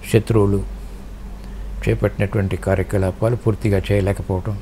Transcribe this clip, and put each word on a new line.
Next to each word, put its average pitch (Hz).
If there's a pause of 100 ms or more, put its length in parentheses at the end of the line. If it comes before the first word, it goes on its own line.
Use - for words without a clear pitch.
(140)
శత్రువులు, 101 (1300)
చేపట్టినటువంటి 101
కార్యకలాపాలు 95
పూర్తిగా 101 (100)
చేయలేకపోవటం 101